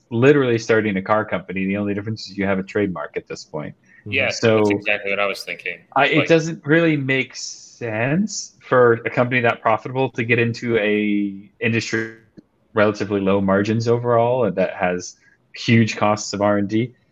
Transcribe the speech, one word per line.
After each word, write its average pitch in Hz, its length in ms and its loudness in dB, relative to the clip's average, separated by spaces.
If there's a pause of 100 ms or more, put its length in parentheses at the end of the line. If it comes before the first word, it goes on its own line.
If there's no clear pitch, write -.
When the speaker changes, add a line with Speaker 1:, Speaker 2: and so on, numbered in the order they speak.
(100)
Speaker 1:
literally 127 480 4
starting 107 380 2
a 95 60 -2
car 107 220 0
company. 95 420 -6
The 98 100 -2
only 101 180 -4
difference 107 360 -8
is 95 80 -16
you 98 80 -2
have 98 140 0
a - 20 -4
trademark 92 540 -4
at - 100 -10
this - 180 -14
point. - 300 -12 (260)
Speaker 2:
Mm-hmm. 107 120 -14
Speaker 3:
Yeah, 127 180 0
Speaker 1:
So 110 280 4
Speaker 3:
that's 104 120 4
exactly 101 400 -2
what 98 100 -4
I 101 60 0
was 95 160 -6
thinking. 87 380 -12 (160)
Speaker 1:
I, 139 100 4
it 147 120 2
Speaker 3:
Like 90 100 0
Speaker 1:
doesn't 160 360 2
really 160 320 4
make 131 380 -2
sense 123 1300 -4
for 123 340 6 (100)
a 113 60 -4
company 123 300 0
that 117 200 2
profitable 127 500 -2
to 127 140 -4
get 117 140 2
into 117 400 0
a 104 800 -2
industry 113 560 -2 (580)
relatively 104 480 0
low 98 200 2
margins 104 480 0
overall 120 560 2
and 92 120 -2
that 95 180 -2
has 90 420 -4 (400)
huge 117 400 2
costs 104 360 -2
of 101 80 -4
R 104 180 2
and 101 100 -2
D. 113 260 -2 (160)